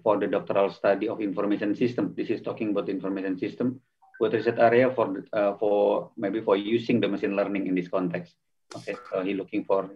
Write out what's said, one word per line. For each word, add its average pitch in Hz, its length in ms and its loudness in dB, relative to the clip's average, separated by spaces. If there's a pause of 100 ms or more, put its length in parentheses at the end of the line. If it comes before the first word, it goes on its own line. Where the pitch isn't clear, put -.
for 104 160 4
the 101 80 0
doctoral 95 420 2
study 101 380 0
of 110 140 -6
information 101 520 -2
system? 107 400 0
This - 160 -4
is - 120 -2
talking - 300 -4
about 101 180 -2
information 95 500 -4
system. 120 400 -4 (400)
What 110 140 2
research 117 260 0
area 120 340 6
for, 101 380 -2
uh, 101 240 0
for 104 600 2
maybe 107 240 -2
for 104 160 4
using 113 420 2
the 98 80 2
machine 98 280 -2
learning 98 300 0
in 92 100 0
this 87 120 0
context? 87 480 -4 (400)
Okay, 104 200 -8 (140)
so 95 140 -2
he 98 100 -2
looking 98 300 -4
for 95 320 0